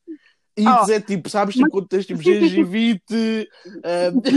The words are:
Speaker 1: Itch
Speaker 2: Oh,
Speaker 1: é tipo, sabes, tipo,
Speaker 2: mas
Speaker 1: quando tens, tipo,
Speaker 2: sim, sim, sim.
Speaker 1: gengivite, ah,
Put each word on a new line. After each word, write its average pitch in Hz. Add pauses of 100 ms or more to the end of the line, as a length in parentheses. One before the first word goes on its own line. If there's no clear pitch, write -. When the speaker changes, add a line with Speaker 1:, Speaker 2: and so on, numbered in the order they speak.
(580)
Speaker 1:
Itch 214
Speaker 2:
Oh, 220
Speaker 1:
é 214
tipo, 196
sabes, 202
tipo, 254
Speaker 2:
mas 311
Speaker 1:
quando 190
tens, 190
tipo, 180
Speaker 2:
sim, 349
sim, 294
sim. 208
Speaker 1:
gengivite, 220 (340)
ah, 175 (260)